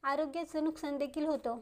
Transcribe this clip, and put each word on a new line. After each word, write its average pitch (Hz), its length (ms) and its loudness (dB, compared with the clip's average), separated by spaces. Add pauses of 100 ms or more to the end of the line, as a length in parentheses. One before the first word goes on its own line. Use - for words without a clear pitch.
आरोग्याचं 311 600 0
नुकसान 311 340 0
देखील 285 280 0
होतं. 247 360 0